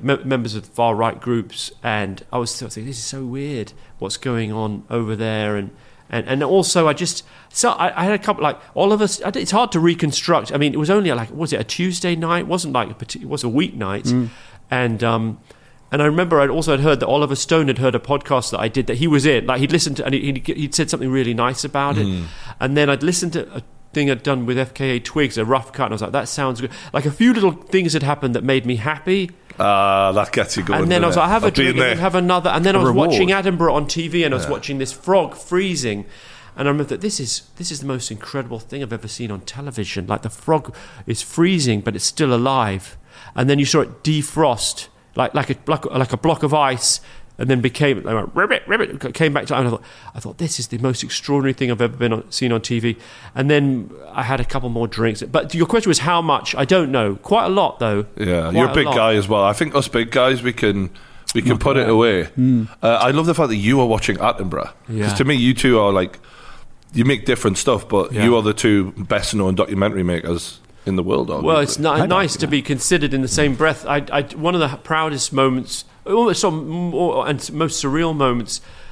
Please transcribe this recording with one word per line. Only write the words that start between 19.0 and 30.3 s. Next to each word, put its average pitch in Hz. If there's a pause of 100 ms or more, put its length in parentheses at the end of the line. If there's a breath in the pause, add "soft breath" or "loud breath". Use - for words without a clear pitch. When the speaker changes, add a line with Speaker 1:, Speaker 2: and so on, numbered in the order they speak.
Speaker 1:
was 143
in. 135
Like, 127
he'd 139
listened 156
to, -
and 135
he, 135 (140)
he'd, 131
he'd 151
said 160
something 135
really 127
nice 120
about 139
it. 104
Speaker 3:
Mm. 92 (340 loud breath)
Speaker 1:
And 135
then 147
I'd 139
listened 170
to 165
a 120 (300)
thing 143
I'd 127
done 131
with 123
F 127
K 131
A -
Twigs, 135
a 110
rough 123
cut, 135
and 113
I -
was 104
like, 95
"That 120
sounds 131
good." 127 (240 loud breath)
Like, 143
a 147
few 233
little 196
things 175
had 151
happened 139
that 117
made 131
me 123
happy. 175 (260)
Speaker 3:
Ah, 98
that 101